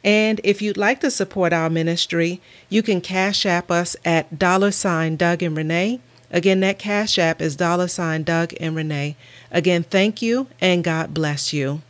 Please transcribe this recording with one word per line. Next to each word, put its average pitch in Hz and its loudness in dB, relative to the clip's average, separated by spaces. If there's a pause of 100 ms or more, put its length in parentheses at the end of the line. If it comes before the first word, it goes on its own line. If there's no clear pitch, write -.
And 214 2
if 202 2
you'd 208 -2
like 214 0
to 302 2
support 185 0
our 165 0
ministry, 170 0 (280)
you 214 2
can 202 0
Cash 190 -2
App 175 0
us 175 0
at 165 0
dollar 190 4
sign 160 0
Doug 170 0
and 165 -2
Renee. 170 -2 (320)
Again, 190 2
that 196 0
Cash 208 -2
App 165 0
is 156 -2
dollar 175 0
sign 160 -2
Doug 165 -2
and 160 -4
Renee. 151 -4 (360)
Again, 175 2
thank 202 0
you 240 0 (120)
and 180 2
God 160 -2
bless 151 -2
you. 143 -2